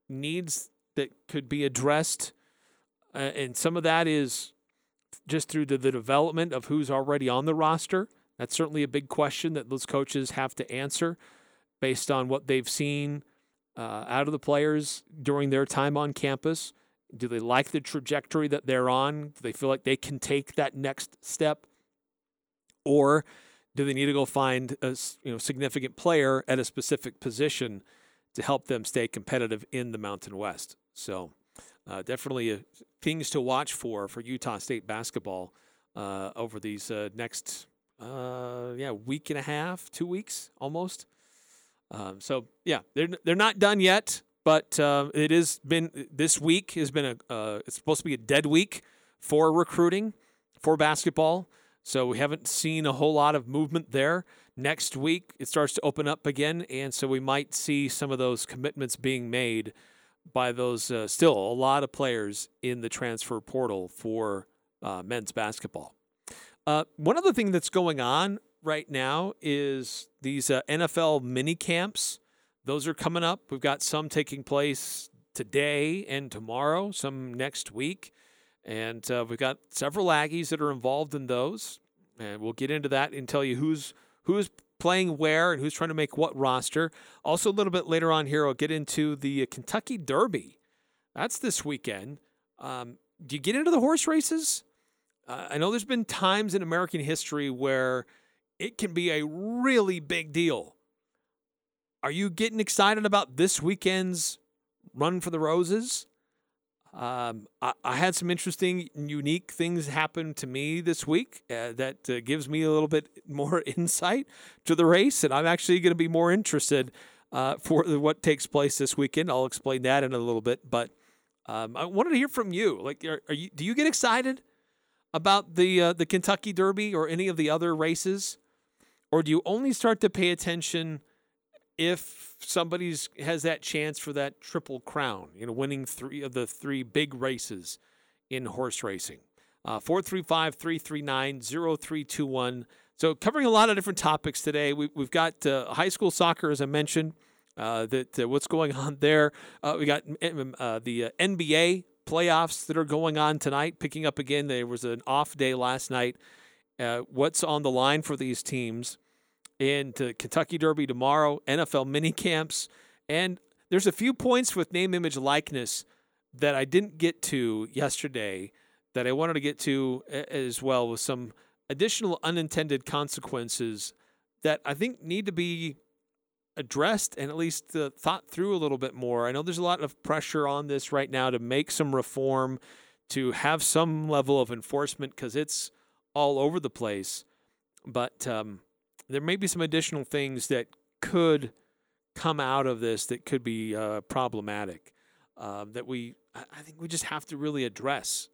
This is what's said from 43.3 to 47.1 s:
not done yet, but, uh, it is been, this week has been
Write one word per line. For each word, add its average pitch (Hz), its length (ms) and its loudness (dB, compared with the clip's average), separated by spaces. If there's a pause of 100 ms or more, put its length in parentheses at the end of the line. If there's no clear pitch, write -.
not 208 220 4
done 202 220 6
yet, 185 420 4 (220)
but, - 360 4
uh, 143 340 4
it 151 180 4
is 165 340 4
been, 160 460 -2
this 151 300 2
week 170 300 2
has 147 200 -2
been 135 260 -2 (120)